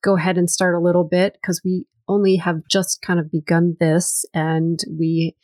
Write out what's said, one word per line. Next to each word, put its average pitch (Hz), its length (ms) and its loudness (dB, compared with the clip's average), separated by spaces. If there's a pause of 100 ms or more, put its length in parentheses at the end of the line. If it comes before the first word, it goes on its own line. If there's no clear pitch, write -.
go 196 140 4
ahead 180 220 0
and 180 100 2
start 180 260 0
a 175 60 0
little 175 240 2
bit 180 380 0
'cause 175 220 -4
we 185 220 -4 (200)
only 196 300 2
have 165 340 -2
just - 320 -2
kind 175 180 0
of 156 100 -6
begun 170 500 0
this, 165 520 0
and 160 560 -2
we 165 560 -2